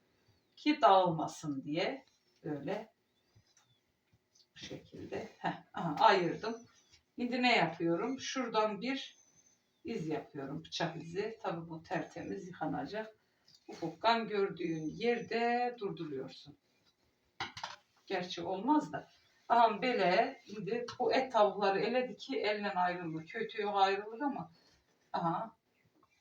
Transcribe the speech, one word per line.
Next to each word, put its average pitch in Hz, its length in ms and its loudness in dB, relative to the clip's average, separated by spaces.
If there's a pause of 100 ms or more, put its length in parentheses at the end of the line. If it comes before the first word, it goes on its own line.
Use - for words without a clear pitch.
(560)
Ki - 260 2
dağılmasın 160 840 4
diye. 185 400 -2 (400)
Böyle. 160 480 -6 (1600)
Bu - 40 -20
şekilde. - 800 -12
Heh, - 240 -6 (120)
aha, 160 300 0
ayırdım. 196 520 4 (580)
Şimdi 247 280 -2
ne 240 140 6
yapıyorum? 175 640 0
Şuradan 220 600 0
bir 262 360 -6 (680)
iz 190 220 -6
yapıyorum. 151 580 -6
Bıçak 160 320 -4
izi. 185 460 -6
Tabii 165 280 -6
bu 160 120 -10
tertemiz 175 640 -8
yıkanacak. 190 680 -6 (540)
Ufuktan 220 600 0
gördüğün 165 560 -2
yerde 233 960 0
durduruyorsun. 151 800 -8 (1500)
Gerçi 180 360 -4
olmaz 196 500 2
da. - 180 -8 (380)
Aha 226 340 6
böyle. 226 640 2
Şimdi 214 400 -4 (120)
bu 233 160 2
et 262 180 2
tavukları 202 480 4
eledi 247 360 0
ki - 240 -4
elinden 208 360 0
ayrılır. 175 500 -2
Kötü 214 360 -6
yok, 202 140 -2
ayrılır 202 440 2
ama. 214 300 -4 (600)
Aha. 175 440 -2 (640)